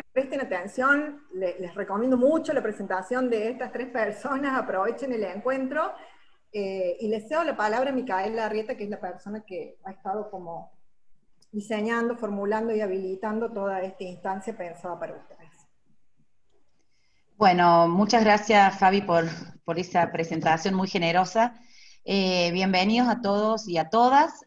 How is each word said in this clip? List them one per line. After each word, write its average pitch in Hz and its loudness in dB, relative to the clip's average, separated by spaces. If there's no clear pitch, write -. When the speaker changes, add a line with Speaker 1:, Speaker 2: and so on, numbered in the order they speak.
Speaker 1:
presten 269 -2
atención, 254 -2
le-, 190 -4
les 180 -10
recomiendo 208 -2
mucho 311 2
la 262 0
presentación 208 -4
de 220 -2
estas 254 -8
tres 240 -8
personas, 262 -4
aprovechen 233 -2
el 220 -2
encuentro, 262 -4
eh, 190 -4
y 226 -4
les 214 -4
cedo 320 0
la 262 -2
palabra 226 0
a - -4
Micaela 220 -2
Arrieta, 214 -4
que 208 -10
es 202 -8
la 208 -8
persona 202 -12
que 170 -14
ha 196 -12
estado 202 -8
como 170 -14
diseñando, 233 -4
formulando 214 -4
y 214 0
habilitando 208 -6
toda 196 -4
esta 190 -8
instancia 190 -8
pensada 175 -12
para 160 -10
ustedes. 156 -20
Speaker 2:
Bueno, 175 8
muchas 208 4
gracias, 208 6
Fabi, 196 4
por, 170 2
por 165 -4
esa 180 0
presentación 165 0
muy 190 0
generosa. 185 2
Eh, 185 2
bienvenidos 190 2
a 240 0
todos 214 0
y 170 -2
a 165 -2
todas. 262 4